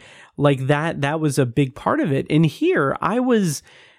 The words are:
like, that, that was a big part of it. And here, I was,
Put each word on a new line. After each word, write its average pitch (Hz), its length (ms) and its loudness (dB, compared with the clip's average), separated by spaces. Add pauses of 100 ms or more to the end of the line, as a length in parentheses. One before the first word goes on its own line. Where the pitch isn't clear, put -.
(380)
like, 139 300 0
that, 147 340 -2
that 147 180 -2
was 151 180 0
a 135 80 4
big 131 300 -2
part - 240 -2
of 208 120 0
it. 135 180 -2
And 160 160 4
here, 170 560 0
I 196 180 -2
was, 220 420 0 (380)